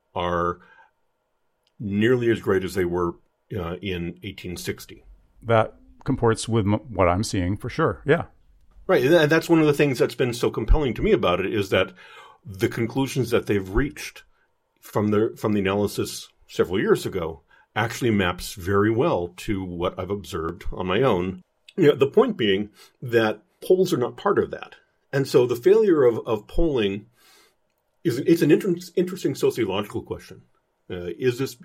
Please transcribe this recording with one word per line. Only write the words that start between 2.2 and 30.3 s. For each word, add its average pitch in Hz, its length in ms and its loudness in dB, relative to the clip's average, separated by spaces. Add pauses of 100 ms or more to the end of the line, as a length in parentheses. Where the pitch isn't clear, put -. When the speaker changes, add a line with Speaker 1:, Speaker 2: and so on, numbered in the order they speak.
Speaker 1:
as 104 80 -2
great 95 240 0
as 85 120 -8
they 95 100 0
were, 87 300 -2 (400)
uh, 87 260 -6
in 87 420 -8
eighteen 92 320 -12
sixty. - 480 -12 (400)
Speaker 2:
That 110 320 0 (300)
comports 120 420 0
with 113 180 0
m-, 104 140 2 (140)
what 90 160 2
I'm 90 140 0
seeing 98 340 -2
for 123 120 -10
sure. 151 360 -2
Yeah. 156 200 2 (640)
Speaker 1:
Right. 147 180 4
And 151 260 6
that's 160 180 2
one 165 100 6
of 156 80 6
the 147 60 6
things 143 260 0
that's 143 160 0
been 127 180 -2
so 117 160 -2
compelling 127 460 2
to 123 60 -8
me 196 100 2
about 95 280 2
it, 92 140 -4
is 98 160 -2
that 95 240 2 (520)
the 98 220 -2
conclusions 127 600 -2
that 107 160 0
they've 98 240 -2
reached 135 540 -4 (580)
from 107 280 -2
the, 104 280 2
from 107 160 -2
the 104 80 0
analysis 98 680 -2 (200)
several 92 320 -2
years 190 260 2
ago 85 360 -8 (320)
actually 113 380 -2
maps 90 440 -2
very 101 360 0
well 113 460 0
to 95 260 -6
what 90 340 -4
I've 92 120 -6
observed 87 640 -8
on 92 140 -6
my 98 160 2
own. 95 380 0 (360)
You 151 120 6
know, 139 60 4
the 123 120 4
point 226 280 2
being 101 360 0 (300)
that 113 420 0 (180)
polls 185 320 2
are - 40 2
not 123 200 -4
part - 220 0
of 80 120 -2
that. - 240 -14 (380)
And 139 140 0
so 127 180 4
the 123 100 -2
failure 185 480 4
of, 120 240 2
of 113 200 -2
polling 107 580 0 (1000)
is, 127 140 -2
it's 165 240 2
an 151 100 4
inter-, 190 240 2 (200)
interesting 180 400 -2
sociological 104 640 -2
question. - 400 -14 (480)